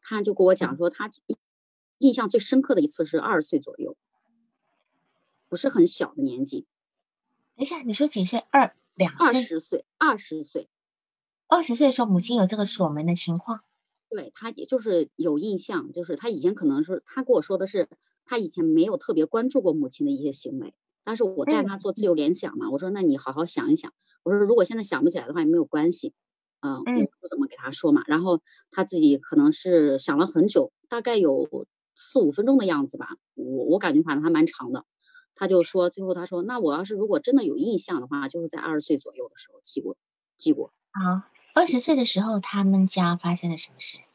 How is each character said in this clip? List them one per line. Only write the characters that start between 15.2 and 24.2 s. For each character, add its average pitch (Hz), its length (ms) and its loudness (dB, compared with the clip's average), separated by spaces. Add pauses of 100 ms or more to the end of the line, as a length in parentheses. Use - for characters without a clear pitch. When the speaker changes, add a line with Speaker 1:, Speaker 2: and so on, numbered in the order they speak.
Speaker 1:
印 196 200 -2
象， 170 340 -8
就 175 120 -8
是 160 120 -8
她 233 120 -8
以 180 120 -6
前 180 140 2
可 190 120 -4
能 139 180 2
是， 175 220 -6
她 - 160 -8
跟 247 120 2
我 160 80 2
说 190 140 -4
的 185 100 -2
是， 190 220 -2 (360)
她 247 140 -6
以 190 100 -4
前 165 160 -4
没 160 180 4
有 190 140 0
特 - 180 -4
别 156 120 4
关 233 220 -2
注 262 140 2
过 180 100 2
母 147 160 -2
亲 143 180 -6
的 139 60 0
一 135 100 -4
些 147 100 -2
行 135 260 -10
为。 - 160 -12 (300)
但 226 120 -6
是 240 80 0
我 185 200 -2
带 311 180 2
她 196 160 -6
做 196 140 -4
自 214 120 -6
由 175 100 4
联 151 200 2
想 175 240 -8
嘛， - 80 -6
Speaker 2:
嗯， - 20 -6
嗯。 131 40 -4
Speaker 1:
我 139 60 -2
说 185 120 -4
：“那 202 100 -4
你 151 160 2
好 135 160 -8
好 151 120 -2
想 160 280 -4
一 320 40 4
想。” - 160 -8 (320)